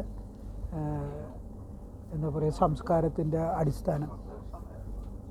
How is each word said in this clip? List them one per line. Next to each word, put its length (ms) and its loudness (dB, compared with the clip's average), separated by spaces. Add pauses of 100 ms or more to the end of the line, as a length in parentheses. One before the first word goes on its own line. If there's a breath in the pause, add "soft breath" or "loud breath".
(760)
ഏഹ്, 420 -2 (960)
എന്താ 220 2
പറയുക, 260 4
സംസ്കാരത്തിൻ്റെ 800 4 (180)
അടിസ്ഥാനം. 500 2 (1200)